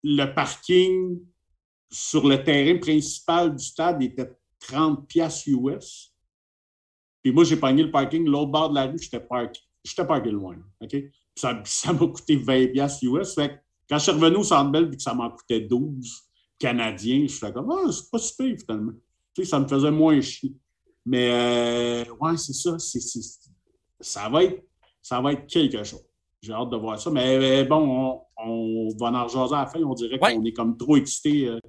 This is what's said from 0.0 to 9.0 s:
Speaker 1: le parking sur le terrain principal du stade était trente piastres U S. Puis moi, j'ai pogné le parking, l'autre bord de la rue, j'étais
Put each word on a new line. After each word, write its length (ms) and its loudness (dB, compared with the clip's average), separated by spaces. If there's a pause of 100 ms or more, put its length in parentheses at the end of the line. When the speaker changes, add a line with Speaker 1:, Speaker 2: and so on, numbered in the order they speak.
Speaker 1:
le 320 2
parking 840 2 (720)
sur 360 -2
le 160 4
terrain 360 2
principal 760 0
du 80 -10
stade 400 -2
était 280 -6 (280)
trente 500 -2
piastres 400 -2
U 220 2
S. 400 -12 (1120)
Puis 80 2
moi, 140 8
j'ai 120 2
pogné 260 4
le 80 2
parking, 360 0
l'autre 240 2
bord 200 2
de 40 -2
la 120 0
rue, 120 -6
j'étais 220 -10